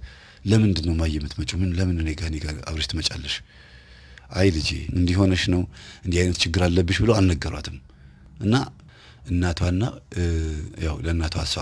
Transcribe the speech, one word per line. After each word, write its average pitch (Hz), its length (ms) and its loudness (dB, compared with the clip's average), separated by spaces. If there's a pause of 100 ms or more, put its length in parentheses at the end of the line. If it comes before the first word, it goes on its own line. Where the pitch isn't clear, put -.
(440)
«ለምንድን 98 400 4
ነው 85 100 2
እማዬ 80 180 0
የምትመጪው? 73 460 -6
ምን፣ 92 140 0
ለምን 90 260 0
እኔ 80 140 -2
ጋር፣ 80 160 -6
እኔ 80 100 -4
ጋር 78 240 -6
አብሬሽ 80 260 -6
ትመጫለሽ?» 76 460 -6 (960)
«አይ 95 200 4
ልጄ፣ 78 180 0 (220)
እንዲህ 90 260 2
ሆነሽ 95 320 4
ነው፣ 90 140 2 (380)
እንዲህ 87 180 0
አይነት 90 200 2
ችግር 87 240 0
አለብሽ» 87 360 2
ብሎ 107 160 4
አልነገሯትም። 82 600 0 (640)
እና 107 140 2 (720)
እናቷና፣ 87 560 0 (300)
እ፣ 87 120 -2 (540)
ያው 78 220 -2
ለእናቷ 82 400 -2
እሷ - 220 -4